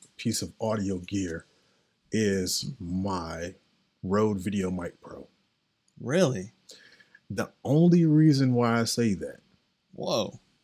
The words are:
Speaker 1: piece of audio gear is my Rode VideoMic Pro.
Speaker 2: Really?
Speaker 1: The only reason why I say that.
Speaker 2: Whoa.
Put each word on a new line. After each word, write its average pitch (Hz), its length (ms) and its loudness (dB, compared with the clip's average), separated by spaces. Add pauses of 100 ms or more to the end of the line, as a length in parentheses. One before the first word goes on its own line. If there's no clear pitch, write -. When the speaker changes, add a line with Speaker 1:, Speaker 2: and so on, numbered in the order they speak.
(180)
Speaker 1:
piece - 240 -4
of 87 180 -10
audio 104 400 -2
gear 90 460 -6 (680)
is 98 680 -2
my 90 760 -6 (460)
Rode 101 380 0
VideoMic 92 640 -4
Pro. - 260 -18 (720)
Speaker 2:
Really? 127 540 0 (760)
Speaker 1:
The 104 220 -6 (120)
only 165 420 6
reason 151 480 6
why 117 260 2
I 113 60 2
say 113 300 0
that. 71 240 -10 (540)
Speaker 2:
Whoa. - 460 -4 (240)